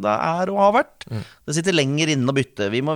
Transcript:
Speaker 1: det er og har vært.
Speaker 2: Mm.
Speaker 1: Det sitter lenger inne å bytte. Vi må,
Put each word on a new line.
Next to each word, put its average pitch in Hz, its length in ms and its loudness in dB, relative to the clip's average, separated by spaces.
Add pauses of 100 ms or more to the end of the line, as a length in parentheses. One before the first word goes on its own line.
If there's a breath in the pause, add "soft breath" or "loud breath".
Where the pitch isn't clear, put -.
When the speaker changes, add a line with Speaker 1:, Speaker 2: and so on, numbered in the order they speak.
Speaker 1:
det 208 100 2
er 170 400 -2
og 202 80 0
har 208 160 4
vært. - 320 -6
Speaker 2:
Mm. 110 140 -6 (260 loud breath)
Speaker 1:
Det 147 80 -2
sitter 175 160 0
lenger 151 400 2
inne 131 160 0
å 139 80 0
bytte. 104 320 -2
Vi 123 160 0
må, 156 100 0